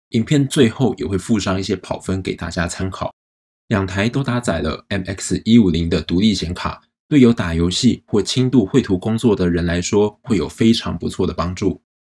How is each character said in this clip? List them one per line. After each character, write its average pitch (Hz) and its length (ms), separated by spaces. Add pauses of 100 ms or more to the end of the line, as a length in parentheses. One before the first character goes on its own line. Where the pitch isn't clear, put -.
影 113 140
片 139 240
最 127 220
后 113 300
也 92 60
会 95 120
附 107 220
上 95 200
一 98 40
些 98 120
跑 - 240
分 95 220
给 92 140
大 85 140
家 87 180
参 95 200
考。 - 240 (580)
两 98 180
台 98 200
都 135 160
搭 123 160
载 95 200
了 - 300
M 95 160
X 92 380
一 113 140
五 98 140
零 85 180
的 85 140
独 85 160
立 104 160
显 87 180
卡， - 300 (240)
对 151 120
有 117 140
打 85 220
游 85 120
戏 95 380
或 107 160
轻 127 260
度 127 160
绘 107 160
图 101 160
工 110 220
作 110 180
的 90 140
人 85 160
来 85 160
说， 104 400
会 110 160
有 71 100
非 113 240
常 92 240
不 - 140
错 - 160
的 - 80
帮 90 220
助。 92 260 (280)